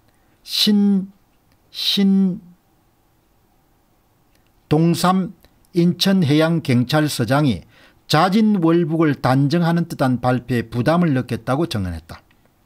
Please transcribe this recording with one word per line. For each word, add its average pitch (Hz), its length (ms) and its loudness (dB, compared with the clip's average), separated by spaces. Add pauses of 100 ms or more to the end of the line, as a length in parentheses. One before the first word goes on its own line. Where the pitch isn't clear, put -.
(440)
신, 202 680 0 (600)
신 196 720 0 (2250)
동삼 170 640 0 (400)
인천해양경찰서장이 151 1900 0 (480)
자진 196 500 2
월북을 165 600 0
단정하는 165 640 0
듯한 127 320 -2
발표에 123 440 -2
부담을 151 500 0
느꼈다고 127 540 -4
증언했다. 87 540 -8 (440)